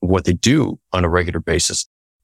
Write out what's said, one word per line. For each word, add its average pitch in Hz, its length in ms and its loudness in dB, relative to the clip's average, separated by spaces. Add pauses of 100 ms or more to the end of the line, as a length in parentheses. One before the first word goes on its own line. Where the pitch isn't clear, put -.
of 87 60 -2
what 92 160 2
they 90 80 2
do 117 460 0 (140)
on 90 120 2
a 82 40 0
regular 85 320 0
basis. - 460 -2 (360)